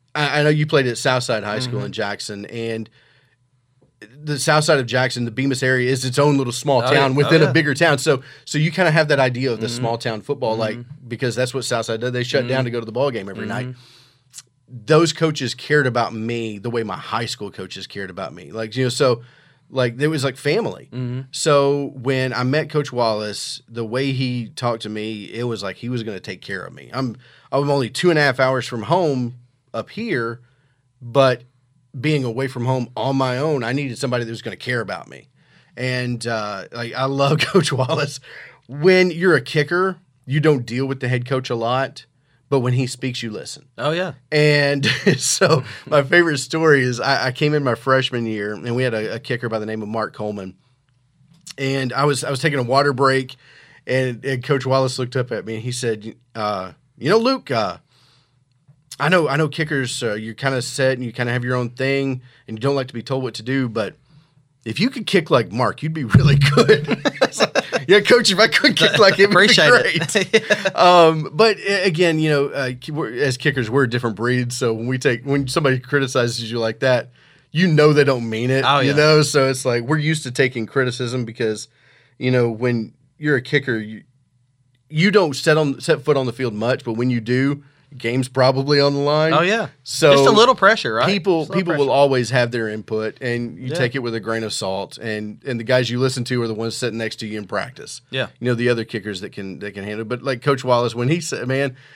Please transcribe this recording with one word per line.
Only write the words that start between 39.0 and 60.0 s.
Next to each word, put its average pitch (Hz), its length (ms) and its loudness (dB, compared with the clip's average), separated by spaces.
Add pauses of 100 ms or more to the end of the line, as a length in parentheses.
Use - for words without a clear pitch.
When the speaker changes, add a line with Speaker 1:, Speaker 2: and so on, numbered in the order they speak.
Speaker 1:
you're 170 240 4
a 139 60 4
kicker, 175 560 0 (280)
you 139 140 -2
don't 143 260 2
deal 123 200 -4
with 131 160 -6
the 127 60 -2
head 123 180 -2
coach 131 240 -4
a 123 60 -2
lot, 123 500 -2 (440)
but 135 120 2
when 123 120 0
he 127 140 0
speaks, 127 340 -6
you 117 80 -6
listen. 95 360 -12 (120)
Speaker 2:
Oh, 135 140 -2
yeah. 175 220 -4 (180)
Speaker 1:
And 147 540 4
<laughs> - 320 2
so 156 460 2 (220)
my 143 180 4
favorite 165 360 4
story 156 440 4
is 123 160 -2
I, 123 280 0
I 131 40 -2
came 151 220 0
in 147 100 0
my 123 120 2
freshman 131 500 0
year, 107 280 -4
and 117 220 -6
we 127 80 0
had 123 100 0
a, 110 220 -4
a 113 40 -8
kicker 120 300 -6
by 113 100 -2
the 107 60 -8
name 110 160 -6
of 104 80 -8
Mark 110 240 -4
Coleman. 104 420 -8 (1000)
And 135 360 -2
I 139 120 0
was, 143 180 0
I 151 80 -6
was 135 80 -4
taking 143 200 0
a 123 40 0
water 135 300 2
break, 131 420 2 (520)
and, 123 380 -2
and 131 180 -4
Coach 135 220 0
Wallace 131 340 2
looked 127 160 -4
up 123 160 -2
at 101 140 -6
me, 110 100 -8
and 110 80 -10
he 123 80 -6
said, 113 440 -6 (200)
uh, 104 360 -4 (260)
"You 120 120 -4
know, 202 80 4
Luke, 226 340 0
uh, 101 260 -2 (1200)
I 143 100 0
know, 175 180 4
I 131 80 0
know 156 140 2
kickers, 139 540 -4